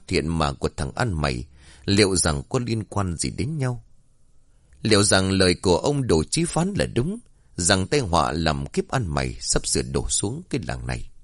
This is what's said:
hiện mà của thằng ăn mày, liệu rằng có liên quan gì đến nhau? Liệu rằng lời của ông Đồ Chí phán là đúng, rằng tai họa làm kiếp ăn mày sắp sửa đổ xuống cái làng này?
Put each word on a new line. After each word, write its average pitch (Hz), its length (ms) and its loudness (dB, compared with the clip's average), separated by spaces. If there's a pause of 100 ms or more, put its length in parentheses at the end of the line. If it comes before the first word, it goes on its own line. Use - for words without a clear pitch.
hiện 76 200 0
mà 80 240 0
của 73 240 -4
thằng 71 180 -6
ăn 101 260 -2
mày, 65 240 -2 (400)
liệu 98 320 4
rằng 76 320 0
có 135 100 0
liên 113 260 -4
quan 95 320 -4
gì 64 140 -4
đến 147 280 -6
nhau? 127 260 -4 (1000)
Liệu 104 200 6
rằng 95 280 4
lời 95 240 4
của 87 220 4
ông 135 300 0
Đồ 82 180 4
Chí - 200 -2
phán 185 320 -2
là 67 100 0
đúng, 151 320 -2 (380)
rằng 95 300 2
tai 147 140 0
họa 80 320 2
làm 76 340 0
kiếp - 220 -4
ăn 120 180 -2
mày 69 340 -2
sắp - 260 -2
sửa 73 160 0
đổ 65 260 -4
xuống 131 420 -4
cái 143 160 -2
làng 62 200 -6
này? - 240 -6 (140)